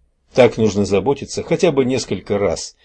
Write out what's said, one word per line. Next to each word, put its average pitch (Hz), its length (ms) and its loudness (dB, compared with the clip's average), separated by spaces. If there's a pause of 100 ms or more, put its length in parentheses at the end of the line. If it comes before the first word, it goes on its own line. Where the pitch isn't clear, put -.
(340)
Так 120 240 4
нужно 101 260 2
заботиться 98 600 -2
хотя 170 280 0
бы 135 140 2
несколько 113 520 -4
раз, 95 480 -4